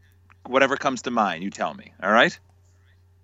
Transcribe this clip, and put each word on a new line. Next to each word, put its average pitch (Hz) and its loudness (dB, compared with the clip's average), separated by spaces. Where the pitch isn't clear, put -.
whatever 131 2
comes 135 -4
to 127 -6
mind, 95 -2
you 98 -6
tell 85 -6
me. 64 -20
All 98 0
right? 131 4